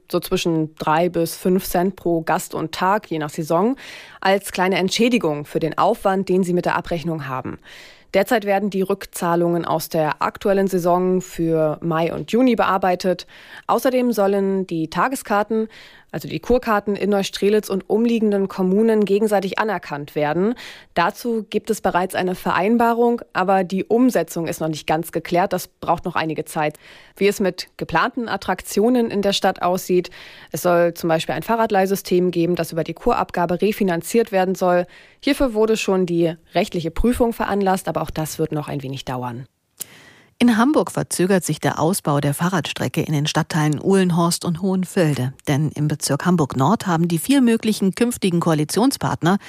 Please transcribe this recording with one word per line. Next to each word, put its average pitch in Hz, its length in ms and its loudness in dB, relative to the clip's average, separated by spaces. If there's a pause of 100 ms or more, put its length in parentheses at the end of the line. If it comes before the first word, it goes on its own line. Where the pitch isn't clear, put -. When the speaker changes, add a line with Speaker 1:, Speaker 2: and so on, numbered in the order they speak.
(100)
Speaker 1:
so 180 100 0
zwischen 165 560 -2
drei 165 340 2
bis 170 260 -2
fünf 185 320 0
Cent 185 280 0
pro 170 260 -2
Gast 160 320 -4
und 156 180 -6
Tag, 196 380 0
je 160 80 -4
nach 147 100 -4
Saison, 170 480 0 (460)
als 196 300 0
kleine 185 260 0
Entschädigung 180 680 0
für - 160 -6
den 156 160 -2
Aufwand, 190 540 0
den 185 140 2
sie 175 100 -2
mit 175 100 0
der - 120 0
Abrechnung 160 520 -6
haben. 127 300 -8 (560)
Derzeit 208 300 2
werden 202 260 0
die 190 120 -2
Rückzahlungen 170 840 0
aus - 240 -2
der 156 340 0
aktuellen 196 460 0
Saison 185 520 2
für 160 640 0
Mai 165 320 0
und 147 160 -8
Juni 240 240 4
bearbeitet. 185 720 0 (400)
Außerdem 247 460 2
sollen 196 560 0
die 160 200 -4
Tageskarten, 220 800 -2 (460)
also 156 160 -8
die 151 100 -6
Kurkarten 214 560 0
in 196 160 -2
Neustrelitz 202 580 2
und - 220 -4
umliegenden 214 560 2
Kommunen 208 580 2
gegenseitig 196 540 0
anerkannt 180 560 -6
werden. 165 400 0 (400)
Dazu 220 560 -2
gibt - 200 -4
es 214 100 -4
bereits 180 340 -2
eine 180 220 -2
Vereinbarung, 233 840 2 (120)
aber 190 320 2
die 185 180 -2
Umsetzung 208 640 2
ist - 140 -6
noch 160 80 -2
nicht 156 180 -6
ganz 160 240 -2
geklärt. 175 420 0
Das 180 140 -4
braucht - 380 -2
noch 170 100 -6
einige 156 300 -2
Zeit. 156 340 -2 (380)
Wie 196 100 2
es 202 140 0
mit 185 260 -2 (120)
geplanten 220 500 -2
Attraktionen 220 840 0
in 202 120 -2
der 196 100 2
Stadt 196 280 0
aussieht, 180 500 0 (420)
es 160 100 -8
soll 170 320 4
zum - 140 -4
Beispiel 160 260 0
ein 160 80 -6
Fahrradleihsystem 190 880 0
geben, 170 240 0
das 165 160 -4
über 165 140 -4
die 165 100 -10
Kurabgabe 175 640 0
refinanziert 202 720 0
werden 190 240 2
soll. 180 320 2 (320)
Hierfür 277 340 0
wurde 220 240 2
schon 190 300 0
die 170 280 0 (200)
rechtliche 175 380 -2
Prüfung 233 400 2
veranlasst, 196 560 0
aber 160 140 -2
auch 160 80 -8
das - 280 -6
wird 156 140 -2
noch 147 160 -4
ein 139 160 -8
wenig 135 200 -10
dauern. 123 420 -8 (920)
Speaker 2:
In 240 200 4
Hamburg 254 320 4
verzögert 175 540 0
sich - 160 -4
der - 180 -2
Ausbau 156 420 0
der 143 140 0
Fahrradstrecke - 680 -2
in 156 140 -2
den 147 140 0
Stadtteilen 151 520 0
Uhlenhorst 175 640 2
und 170 160 -4
Hohenfelde. 170 720 0 (140)
Denn 151 240 0
im 147 160 -2
Bezirk 147 400 -2
Hamburg-Nord 170 600 2
haben 170 180 2
die 170 120 0
vier 277 220 2
möglichen 220 540 2
künftigen 202 460 0
Koalitionspartner, 175 960 0 (100)